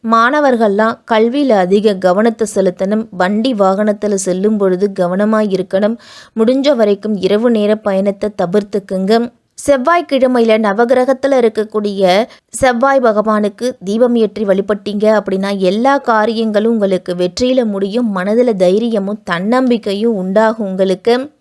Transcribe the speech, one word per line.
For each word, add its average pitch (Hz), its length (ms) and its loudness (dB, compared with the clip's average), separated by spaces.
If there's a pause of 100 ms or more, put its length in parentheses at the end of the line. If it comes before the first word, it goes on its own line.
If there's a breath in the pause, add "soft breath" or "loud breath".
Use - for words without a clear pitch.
(140)
மாணவர்கள்லாம் 233 800 2 (160)
கல்வியில 233 520 2
அதிக 202 300 2 (120)
கவனத்தை 214 480 2
செலுத்தணும். 196 500 -2 (160)
வண்டி 208 340 0
வாகனத்துல 202 680 0
செல்லும் 190 340 -2
பொழுது 190 280 0 (140)
கவனமா 202 400 0 (160)
இருக்கணும். 196 400 -2 (400 loud breath)
முடிஞ்ச 262 400 2
வரைக்கும் 208 400 0 (100)
இரவு 214 240 2
நேர 208 260 0
பயணத்தை 202 540 -4 (120)
தவிர்த்துக்குங்க. 196 800 -2 (460)
செவ்வாய்க்கிழமையில 254 1000 2
நவகிரகத்துல 254 760 0
இருக்கக்கூடிய 208 640 -2 (580 loud breath)
செவ்வாய் 262 440 2
பகவானுக்கு 214 640 0 (200)
தீபம் 240 340 2
ஏற்றி 208 220 -4
வழிபட்டீங்க 202 600 -2 (140)
அப்படின்னா 196 320 -4 (200)
எல்லா 240 220 2 (160)
காரியங்களும் 220 680 0
உங்களுக்கு 185 400 -2
வெற்றியில 240 480 0 (120)
முடியும். 208 420 -2
மனதுல 220 380 0 (100)
தைரியமும் 208 680 -2
தன்னம்பிக்கையும் 220 920 -2
உண்டாகும் 214 480 0
உங்களுக்கு. 190 440 0 (260)